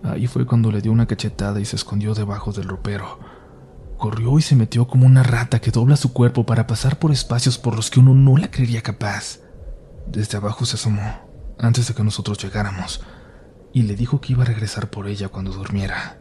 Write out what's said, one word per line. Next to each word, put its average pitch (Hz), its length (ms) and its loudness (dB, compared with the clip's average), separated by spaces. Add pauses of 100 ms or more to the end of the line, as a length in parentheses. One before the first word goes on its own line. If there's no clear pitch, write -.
Ahí 110 240 -4
fue 123 200 -2
cuando 113 240 2
le 104 100 -2
dio 110 120 0
una 117 140 4
cachetada 101 540 -4
y 101 40 -4
se - 120 -8
escondió 104 380 -4
debajo 101 380 -6
del 95 160 -8
ropero. 98 500 -8 (800)
Corrió 113 400 0
y 160 40 4
se 139 140 4
metió 120 320 2
como 127 160 6
una 131 180 8
rata 120 380 0
que - 100 -2
dobla 127 260 4
su - 180 -2
cuerpo 120 320 2
para 113 200 0
pasar 131 320 -2
por 151 140 2
espacios 123 460 0
por 110 180 -2
los 113 140 -4
que 127 100 6
uno 131 140 10
no 135 240 8
la 196 120 0
creería 120 320 -2
capaz. 104 580 -8 (680)
Desde 107 320 -4
abajo 104 260 -4
se - 120 -4
asomó, 104 440 -4 (380)
antes 117 280 2
de 110 80 -4
que 110 80 -2
nosotros 107 400 -2
llegáramos, 98 600 -6 (720)
y 123 80 4
le 101 120 0
dijo 123 280 -2
que - 100 -4
iba 127 100 2
a 120 40 2
regresar 107 420 -4
por 98 180 -10
ella 98 220 -6
cuando 95 240 -8
durmiera. 98 680 -6